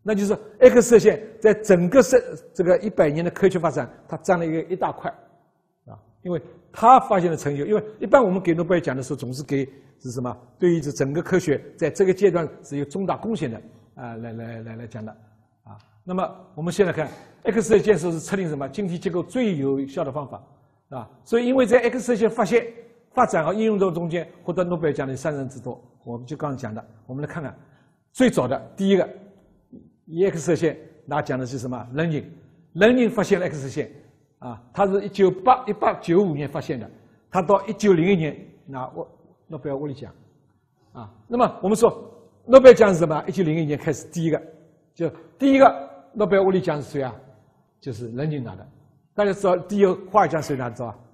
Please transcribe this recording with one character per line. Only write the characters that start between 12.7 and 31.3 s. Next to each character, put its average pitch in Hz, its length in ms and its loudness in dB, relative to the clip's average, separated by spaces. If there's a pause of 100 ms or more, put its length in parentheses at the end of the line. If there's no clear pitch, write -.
有 143 80 -4
重 190 200 -8
大 175 100 -2
贡 214 200 -8
献 151 160 -6
的， 107 100 -14 (320)
啊， 120 220 -16
来， 113 180 -12
来， 113 280 -14
来， 113 160 -16
来 117 100 -16
讲 110 180 -14
的， 110 60 -16 (520)
啊。 107 140 -20 (260)
那 185 120 -8
么 180 120 -2 (280)
我 151 80 -12
们 175 100 -4
现 196 100 2
在 175 80 2
看 151 160 -4 (360)
X 214 180 -2
射 196 160 4
线 196 180 4
是 165 240 -4
测 - 160 -6
定 185 140 -6
什 151 80 -8
么？ 135 120 -8
晶 196 180 -6
体 175 100 -6
结 170 140 -6
构 175 100 -4
最 220 360 -2
有 139 280 -2
效 160 180 -8
的 147 80 -6
方 139 160 -10
法， - 160 -18 (460)
啊。 127 180 -14 (160)
所 233 160 0
以 240 60 0
因 247 80 2
为 262 140 4
在 233 140 6
X 240 180 -2
射 240 160 0
线 214 120 2
发 220 160 0
现、 226 220 0 (460)
发 247 160 2
展 165 180 -2
和 170 80 -2
应 220 120 -2
用 220 120 0
中， 185 160 2
中 170 160 -6
间 165 180 -4 (160)
获 - 80 -6
得 180 120 -2
诺 175 120 -2
贝 160 120 -2
尔 143 60 0
奖 139 140 -4
的 131 80 -6
三 147 200 -6
人 135 120 -8
之 127 120 -16
多， 117 200 -12 (240)
我 120 140 -12
们 123 80 -14
就 147 100 -12
刚 151 140 -8
刚 135 80 -8
讲 110 160 -10
的。 113 100 -12 (220)
我 127 80 -16
们 139 100 -8
来 147 80 -12
看 170 120 -10
看 127 120 -12 (560)
最 254 160 2
早 147 200 0
的 127 120 -4 (160)
第 196 140 -2
一 196 80 6
个 175 100 2 (1000)
以 165 200 -2
X 175 140 -2
射 156 160 0
线 147 240 -2 (260)
拿 143 160 -4
奖 143 160 -6